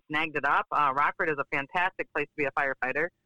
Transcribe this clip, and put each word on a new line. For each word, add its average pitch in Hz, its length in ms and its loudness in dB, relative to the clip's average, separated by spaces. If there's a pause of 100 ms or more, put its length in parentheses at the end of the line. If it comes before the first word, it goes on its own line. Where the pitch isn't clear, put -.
snagged 151 280 -2
it 139 100 -2
up. 175 260 4
Uh, 143 240 2
Rockford 165 340 0
is 151 80 0
a - 80 -2 (100)
fantastic 175 560 -2
place 147 140 -2
to - 100 -20
be 147 100 0
a 135 80 -2
firefighter. 139 560 -2 (160)